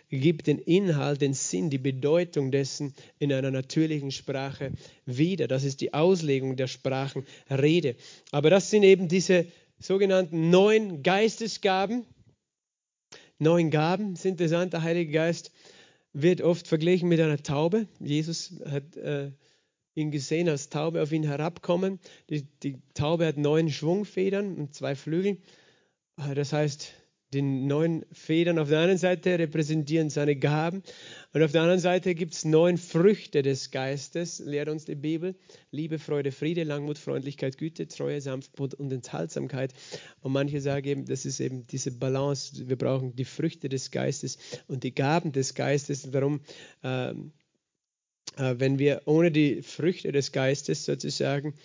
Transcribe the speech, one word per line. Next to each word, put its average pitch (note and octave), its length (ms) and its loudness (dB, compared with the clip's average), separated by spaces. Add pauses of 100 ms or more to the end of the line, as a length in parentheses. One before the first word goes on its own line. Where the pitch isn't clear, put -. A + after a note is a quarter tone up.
gibt C#3 380 2
den C#3+ 120 2
Inhalt, D3 640 2
den C3+ 120 2
Sinn, F3+ 360 -2
die C#3 80 0
Bedeutung C#3+ 760 0
dessen C3+ 420 -2 (260)
in C#3+ 140 0
einer C3 180 0
natürlichen C#3 600 -2
Sprache C3+ 600 -8 (340)
wieder. D3 420 0
Das C3+ 160 0
ist C3+ 180 -4
die - 120 -4
Auslegung C#3+ 600 2
der C3 120 -2
Sprachenrede. C3+ 1300 -2 (360)
Aber D3 180 4
das F#3 200 6
sind G#3+ 140 6
eben F#3+ 240 8
diese F3 380 4 (340)
sogenannten F#3 680 2
neun G3 540 6
Geistesgaben. G3+ 1000 0 (1300)
Neun E3 320 4
Gaben, F3+ 420 0
ist E3 120 -8
interessant, F3 480 0
der E3 100 -2
Heilige E3 280 -2
Geist E3 400 -2 (600)
wird E3 280 2
oft E3+ 260 0
verglichen E3+ 420 2
mit E3 100 6
einer D3+ 220 2
Taube. E3+ 460 0 (120)
Jesus D#3 540 -4 (120)
hat, C#3+ 320 -8
äh, C#3+ 340 -6 (640)
ihn D3+ 180 -4
gesehen D#3+ 380 -2
als C#3+ 200 -4
Taube D#3+ 320 -2
auf D3+ 100 -2
ihn D#3 120 0
herabkommen. F3 760 -2 (300)
Die, D3 140 -6 (200)
die C#3 140 -6 (160)
Taube E3 320 0
hat D3+ 120 0
neun D3+ 320 2
Schwungfedern F#3+ 840 -2
und C#3+ 180 -8
zwei C3+ 220 -6
Flügel. F3+ 420 -2 (800)
Äh, C#3+ 180 -6
das C#3+ 180 -2
heißt, D3+ 400 -2 (400)
die C#3 80 -2
neun C#3+ 720 0
Federn E3 480 0
auf D3+ 80 0
der D#3 120 4
einen F#3 180 4
Seite F3+ 420 2
repräsentieren D#3 720 0
seine D3 260 2
Gaben D#3 480 0 (480)
und D3 100 0
auf D#3 120 4
der E3 80 6
anderen F3+ 180 6
Seite F3+ 340 2
gibt's E3 300 -6
neun E3 340 6
Früchte E3+ 640 2
des C3+ 300 -2
Geistes, C#3 680 -6
lehrt C#3+ 280 -6
uns D#3 160 -6
die D#3 120 -8
Bibel. D#3+ 400 -6 (360)
Liebe, D#3 260 -6
Freude, C#3+ 360 -4
Friede, E3 300 -4
Langmut, D3 340 -6
Freundlichkeit, C#3 600 -6
Güte, D#3+ 300 -8
Treue, C#3+ 320 -6
Sanftmut C3+ 540 -8
und C#3 180 -8
Enthaltsamkeit. C3+ 840 -6 (460)
Und C3+ 140 -4
manche C#3+ 260 0
sagen C#3 280 -2
eben, C#3 180 -4
das C3+ 200 -6
ist C3+ 140 -6
eben C3 280 -6
diese C3+ 240 -6
Balance, C3+ 760 -4
wir B2+ 100 -2
brauchen B2+ 380 -2
die B2+ 100 -4
Früchte - 440 -6
des C3 220 -6
Geistes C3+ 460 -4 (300)
und C3 160 -8
die C3 100 -6
Gaben D3+ 380 0
des C3 220 -2
Geistes. C#3 580 -4
Darum, C#3 300 0 (420)
ähm, B2+ 480 -6 (1080)
äh, C3 200 -2
wenn C3+ 220 0
wir C#3+ 260 2
ohne E3 240 4
die D3 320 2
Früchte D#3 500 -4
des C#3 200 -2
Geistes C#3 540 -2
sozusagen C#3 680 -2 (120)